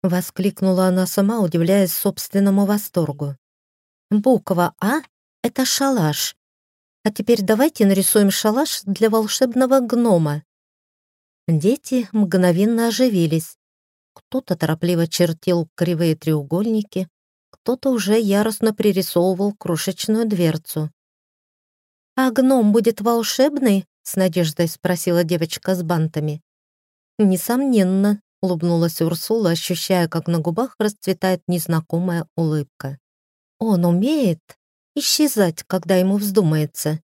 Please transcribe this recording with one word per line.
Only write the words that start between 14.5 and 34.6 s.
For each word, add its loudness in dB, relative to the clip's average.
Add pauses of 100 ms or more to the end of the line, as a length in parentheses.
торопливо -2
чертил 0
кривые 0
треугольники, -4 (420)
кто-то -4
уже 0
яростно 0
пририсовывал 0
крошечную -4
дверцу. -2 (1200)
«А 0
гном 4
будет 2
волшебный?» 0 (180)
с -10
надеждой 0
спросила -2
девочка -4
с -6
бантами. -4 (760)
«Несомненно», 2 (200)
улыбнулась 0
Урсула, 0
ощущая, -2
как -4
на 0
губах -4
расцветает -2
незнакомая -4
улыбка. -4 (600)
«Он 0
умеет 0 (540)